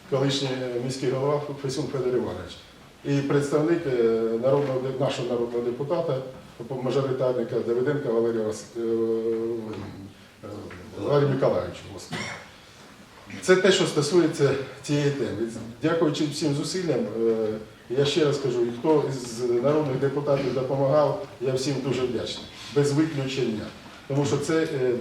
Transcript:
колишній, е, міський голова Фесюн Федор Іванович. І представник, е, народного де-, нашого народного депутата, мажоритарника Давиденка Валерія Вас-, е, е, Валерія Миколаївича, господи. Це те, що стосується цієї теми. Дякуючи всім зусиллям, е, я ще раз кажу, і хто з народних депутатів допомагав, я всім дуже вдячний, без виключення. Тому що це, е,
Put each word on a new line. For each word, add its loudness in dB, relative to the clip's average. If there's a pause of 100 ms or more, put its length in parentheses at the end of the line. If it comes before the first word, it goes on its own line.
колишній, 2 (120)
е, -4
міський -2
голова 0 (200)
Фесюн -4
Федор -2
Іванович. -4 (480)
І 2
представник, 2
е, 0 (500)
народного 2
де-, -4
нашого 0
народного -2
депутата, -2 (680)
мажоритарника 0 (120)
Давиденка 0
Валерія 2
Вас-, -4 (120)
е, -6 (1600)
е, -12 (560)
Валерія 4
Миколаївича, 0 (120)
господи. -10 (1200)
Це 6
те, 4
що 4
стосується 2 (320)
цієї 2
теми. -2 (320)
Дякуючи 2
всім 0
зусиллям, 0
е, 0 (420)
я 4
ще 4
раз 2
кажу, 0
і 0
хто 4
з -8 (240)
народних 2
депутатів 0
допомагав, 2 (160)
я 0
всім -2 (100)
дуже 0
вдячний, -4 (300)
без 4
виключення. 0 (420)
Тому 2
що 2
це, 2
е, 0